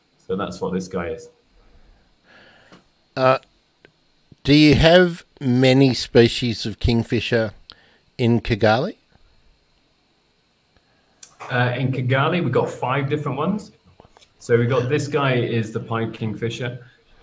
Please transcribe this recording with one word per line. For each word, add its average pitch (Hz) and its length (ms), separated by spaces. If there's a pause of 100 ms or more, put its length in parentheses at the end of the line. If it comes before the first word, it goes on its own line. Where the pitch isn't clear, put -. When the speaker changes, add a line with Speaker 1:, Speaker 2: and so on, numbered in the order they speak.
(280)
Speaker 1:
So 92 80
that's 95 240
what 92 140
this 90 160
guy 85 220
is. - 180 (1900)
Speaker 2:
Uh, 131 220 (1080)
do 139 100
you 151 220
have 170 480 (160)
many 131 540
species 117 720
of 110 140
kingfisher 113 720 (640)
in 117 240
Kigali? 113 560 (2500)
Speaker 1:
Uh, 123 280
in 131 160
Kigali, 135 500
we've 123 80
got 120 180
five 135 380
different 143 300
ones. 190 340 (680)
So 120 180
we've 120 100
got, 123 220
this 147 180
guy 139 280
is 113 360
the 113 80
pied 113 340
kingfisher. 117 720 (380)